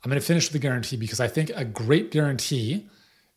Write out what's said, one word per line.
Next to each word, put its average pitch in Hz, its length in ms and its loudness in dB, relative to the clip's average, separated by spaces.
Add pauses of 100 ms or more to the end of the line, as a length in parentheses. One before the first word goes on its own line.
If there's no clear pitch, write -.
I'm 127 40 -4
gonna 139 120 2
finish 170 240 2
with - 80 -2
the 151 80 -2
guarantee 127 360 -2
because 110 220 -4
I 120 80 2
think 156 240 -2
a 196 140 -6
great 120 480 2
guarantee 143 760 0 (480)